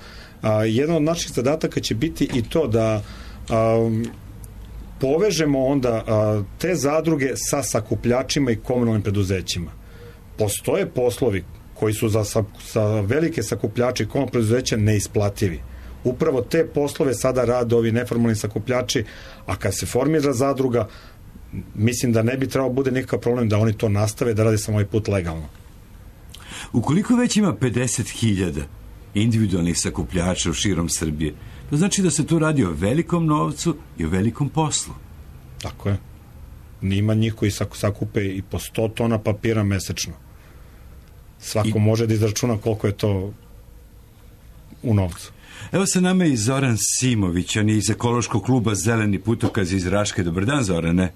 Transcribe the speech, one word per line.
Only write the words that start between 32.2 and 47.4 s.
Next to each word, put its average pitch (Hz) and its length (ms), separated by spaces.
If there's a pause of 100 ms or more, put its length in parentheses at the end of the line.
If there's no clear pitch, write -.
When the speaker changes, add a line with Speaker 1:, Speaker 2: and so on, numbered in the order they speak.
Speaker 2:
tu 165 120
radi 151 260
o 90 60
velikom 151 560
novcu 151 500 (220)
i 82 60
o 78 40
velikom 101 400
poslu. - 460 (680)
Speaker 1:
Tako - 260
je. 202 80 (840)
Nima 101 340
njih 110 200
koji 104 160
saku-, - 260
sakupe 107 480
i 98 180
po - 160
sto 113 300
tona 113 300
papira 110 460
mesečno. 95 480 (1300)
Svako 107 400
Speaker 2:
I - 20
Speaker 1:
može 113 260
da 110 80
izračuna 110 440
koliko 110 280
je 101 100
to 101 360 (1500)
u 120 120
novcu. 92 380 (400)
Speaker 2:
Evo 190 140
sa 185 140
nama 180 240
i 143 120
Zoran 127 420
Simović, 98 800